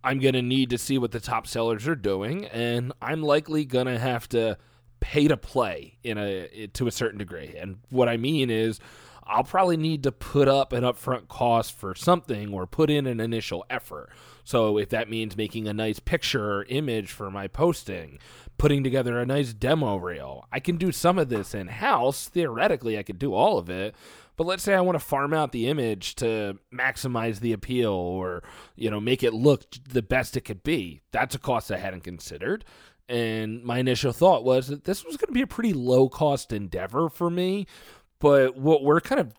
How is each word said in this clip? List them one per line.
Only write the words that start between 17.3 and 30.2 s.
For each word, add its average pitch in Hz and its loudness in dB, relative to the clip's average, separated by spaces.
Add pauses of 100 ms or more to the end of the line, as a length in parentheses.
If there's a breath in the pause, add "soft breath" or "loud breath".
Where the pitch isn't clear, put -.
my 98 -8
posting, 87 -2 (380 loud breath)
putting 143 4
together 123 0
a 139 -2
nice 135 -2
demo 120 0
reel, 71 -10
I 131 -4
can 175 -2
do 175 0
some 185 2
of 147 0
this 107 -4
in-house. 123 0
Theoretically, 123 0
I 101 -6
could 92 -10
do 135 -2
all 156 4
of 87 -4
it. 95 -6 (400 loud breath)
But 165 -2
let's 185 -4
say 202 2
I 190 4
wanna 180 2
farm 143 -2
out 156 0
the 120 -2
image 117 -2
to 107 -2 (160)
maximize 120 -2
the 117 0
appeal 117 0
or, 90 -4 (340 loud breath)
you 107 -4
know, 104 -4
make 120 0
it 117 2
look 127 4 (260)
the 131 0
best 127 -2